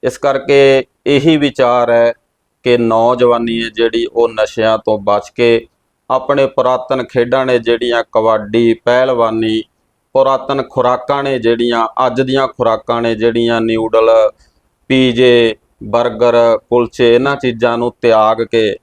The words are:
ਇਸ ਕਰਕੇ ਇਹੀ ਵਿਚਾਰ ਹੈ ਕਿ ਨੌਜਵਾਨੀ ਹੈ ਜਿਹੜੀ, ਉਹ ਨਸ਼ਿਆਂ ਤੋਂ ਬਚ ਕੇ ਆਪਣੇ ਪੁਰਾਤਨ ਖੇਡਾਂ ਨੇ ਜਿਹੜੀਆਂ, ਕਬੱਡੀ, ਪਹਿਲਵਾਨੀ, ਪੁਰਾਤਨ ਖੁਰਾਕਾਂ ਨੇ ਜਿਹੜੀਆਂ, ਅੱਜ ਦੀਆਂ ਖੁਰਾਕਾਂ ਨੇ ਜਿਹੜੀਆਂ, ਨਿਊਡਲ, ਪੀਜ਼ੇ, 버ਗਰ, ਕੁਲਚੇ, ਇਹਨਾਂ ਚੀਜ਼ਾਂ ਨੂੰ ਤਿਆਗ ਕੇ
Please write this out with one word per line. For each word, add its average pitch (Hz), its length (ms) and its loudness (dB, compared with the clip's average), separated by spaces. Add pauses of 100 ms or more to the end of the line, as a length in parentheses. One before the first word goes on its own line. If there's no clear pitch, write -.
ਇਸ 127 140 -4
ਕਰਕੇ 135 680 2 (220)
ਇਹੀ 143 300 2
ਵਿਚਾਰ 123 540 0
ਹੈ 117 220 2 (500)
ਕਿ 123 140 2
ਨੌਜਵਾਨੀ 117 880 0
ਹੈ 117 60 -8
ਜਿਹੜੀ, 117 440 -2
ਉਹ 117 160 0
ਨਸ਼ਿਆਂ 110 480 -2
ਤੋਂ 107 220 -4
ਬਚ 104 300 -4
ਕੇ 117 380 0 (440)
ਆਪਣੇ 135 360 0
ਪੁਰਾਤਨ 127 560 -2
ਖੇਡਾਂ 123 420 -2
ਨੇ 127 140 0
ਜਿਹੜੀਆਂ, 117 520 -2
ਕਬੱਡੀ, 113 640 0
ਪਹਿਲਵਾਨੀ, 113 880 0 (520)
ਪੁਰਾਤਨ 135 560 0
ਖੁਰਾਕਾਂ 127 540 -2
ਨੇ 135 160 -4
ਜਿਹੜੀਆਂ, 117 480 0 (180)
ਅੱਜ 123 160 -2
ਦੀਆਂ 131 260 -2
ਖੁਰਾਕਾਂ 117 540 -2
ਨੇ 117 140 -2
ਜਿਹੜੀਆਂ, 117 460 0
ਨਿਊਡਲ, 113 720 2 (560)
ਪੀਜ਼ੇ, 120 680 2 (280)
버ਗਰ, 117 520 0 (220)
ਕੁਲਚੇ, 120 580 0
ਇਹਨਾਂ 135 200 0
ਚੀਜ਼ਾਂ 120 420 -2
ਨੂੰ 120 240 -4
ਤਿਆਗ 113 420 2
ਕੇ 107 400 -2